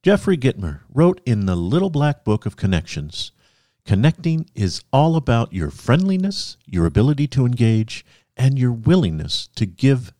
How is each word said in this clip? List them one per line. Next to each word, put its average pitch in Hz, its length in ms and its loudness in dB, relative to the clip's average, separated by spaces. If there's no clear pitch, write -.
Jeffrey 196 340 2
Gitmer 98 440 -4
wrote 175 320 2
in 104 220 0
The 92 80 0
Little 127 360 -2
Black 147 340 -2
Book 107 200 -2
of 107 120 -8
Connections, 80 720 -4
"Connecting 160 720 0
is 95 260 -2
all 156 220 4
about 120 380 0
your 87 180 -4
friendliness, 185 880 -2
your 85 200 0
ability 139 420 2
to 127 180 0
engage, 113 580 0
and 135 220 2
your 123 140 0
willingness 113 840 0
to 113 100 -2
give 127 560 0